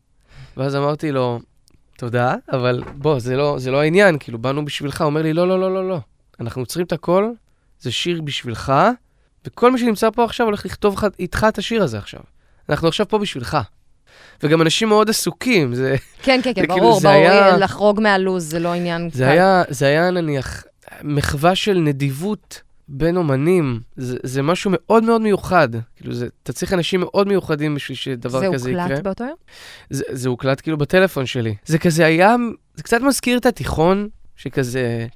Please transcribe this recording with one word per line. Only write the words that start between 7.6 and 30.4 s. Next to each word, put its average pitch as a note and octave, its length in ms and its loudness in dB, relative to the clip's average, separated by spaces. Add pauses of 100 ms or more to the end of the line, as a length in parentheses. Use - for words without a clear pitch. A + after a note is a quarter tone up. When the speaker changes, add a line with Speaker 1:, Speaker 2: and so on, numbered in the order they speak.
Speaker 1:
זה B2 120 -6
שיר E3+ 300 -4
בשבילך, C3+ 520 -6 (760)
וכל A#3+ 240 2
מי B3+ 80 0
שנמצא A3+ 300 0
פה A3+ 140 0
עכשיו A#3 220 -2
הולך G#3 200 -4
לכתוב G3+ 280 -2
לך, G#3 140 -2 (120)
איתך - 300 -2
את G#3+ 80 -4
השיר A3 260 -2
הזה A2+ 140 -2
עכשיו. - 220 -14 (500)
אנחנו D3+ 180 0
עכשיו F#3+ 200 0
פה A3 100 -2
בשבילך." D#3 400 -4 (880)
וגם D#3 180 6
אנשים E3 280 2
מאוד G#3+ 200 4
עסוקים, F3 640 0
זה C3 200 0 (280)
Speaker 2:
כן, C4 200 2
כן, B3+ 100 -2
כן, F#3 80 -2
Speaker 1:
זה E3 60 0
כאילו, F3 80 -2 (100)
Speaker 2:
ברור, A3+ 140 6
Speaker 1:
זה D#3 80 4
Speaker 2:
ברור, D3 120 8
Speaker 1:
היה F#3 380 6
Speaker 2:
לחרוג G3 440 2
מהלו"ז, F#3+ 480 2
זה E3 100 -4
לא F3 140 -2
עניין E3+ 400 -4
Speaker 1:
זה B2+ 100 -2
Speaker 2:
קל. B2+ 60 4
Speaker 1:
היה, F3+ 400 6
זה C#3 160 -2
היה, D#3+ 260 4
נניח, D#3 520 -4 (400)
מחווה D3 520 0
של G3 220 -2
נדיבות D3 840 -4 (260)
בין D#3 300 -2
אומנים. D3 640 0 (160)
זה, B2 280 -8
זה C3+ 180 -4
משהו F3+ 320 0
מאוד A3 300 2
מאוד A3+ 180 2
מיוחד. F3+ 480 2 (260)
כאילו, B2 180 -12
זה, A#2+ 140 -6 (160)
אתה C3+ 100 -8
צריך - 200 -4
אנשים F3+ 260 0
מאוד G3 280 0
מיוחדים D#3 480 -2
בשביל C#3 220 -8
שדבר B2+ 420 -6
Speaker 2:
זה D#3 140 0
Speaker 1:
כזה B2+ 180 -4
יקרה. F3 120 -2
Speaker 2:
הוקלט C#3 200 -2
באותו G3 200 -6
יום? C#4+ 120 -10 (540)
Speaker 1:
זה, C3+ 220 -6
זה B2+ 180 -4
הוקלט, C3 320 -2